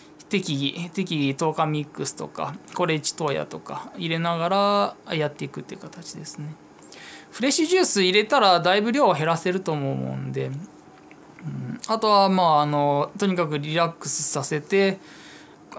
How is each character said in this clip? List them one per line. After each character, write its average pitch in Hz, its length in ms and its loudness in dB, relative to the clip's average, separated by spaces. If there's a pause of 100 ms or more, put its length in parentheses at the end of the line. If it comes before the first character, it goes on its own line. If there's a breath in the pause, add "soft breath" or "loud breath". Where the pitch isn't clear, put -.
(300 loud breath)
適 190 240 -2
宜、 143 340 -4
適 185 280 -4
宜 139 180 0
十 156 180 0
日 156 140 0
ミ 151 180 -2
ッ 143 60 -18
ク 156 160 -6
ス - 80 -6
と 151 140 -10
か、 151 260 -8 (180)
コ 180 140 -2
レ 160 120 0
チ - 160 -4
ト 165 140 -4
ー 139 60 -2
ヤ 151 100 -4
と 156 140 -14
か - 400 -12
入 170 100 -6
れ 165 100 -2
な 170 200 -2
が 202 580 2 (100)
ら - 80 -6
や 151 140 0
っ 147 40 -6
て 151 120 -8
い 139 60 -10
く - 100 -12
っ 143 40 -12
て - 100 -14
い - 20 -18
う - 60 -18
形 - 320 -16
で 156 100 -14
す - 140 -16
ね。 151 160 -10 (760 loud breath)
フ - 120 -8
レ 254 60 2
ッ - 20 2
シ 311 140 4
ュ - 20 -2
ジ 349 100 2
ュ 381 40 6
ー 339 40 6
ス - 180 2
入 185 120 4
れ 214 100 6
た 269 160 4
ら 190 200 6
だ 175 140 4
い 202 60 4
ぶ 220 100 0
量 269 160 4
を 190 60 6
減 156 140 0
ら 165 100 2
せ 180 160 -2
る 185 80 -2
と 175 120 -4
思 139 180 -2
う 131 260 -4
ん 131 160 -6
で、 131 140 -4
う 131 40 -6
ん、 - 1300 -12 (100)
あ 220 100 0
と 220 100 0
は、 196 220 6
ま 185 120 4
あ、 156 200 6
あ 147 40 4
の、 143 520 2
と 208 80 2
に 185 100 2
か 175 100 2
く 151 120 -2
リ 151 160 -4
ラ 170 160 2
ッ - 20 -14
ク - 160 -10
ス - 140 -2
さ 143 220 -2
せ 151 180 -2
て、 190 360 2 (800 loud breath)